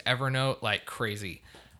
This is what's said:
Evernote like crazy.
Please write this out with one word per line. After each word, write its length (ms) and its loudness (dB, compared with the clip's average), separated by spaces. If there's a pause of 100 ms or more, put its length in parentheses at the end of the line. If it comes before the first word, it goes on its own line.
Evernote 540 2
like 240 0
crazy. 560 -4 (380)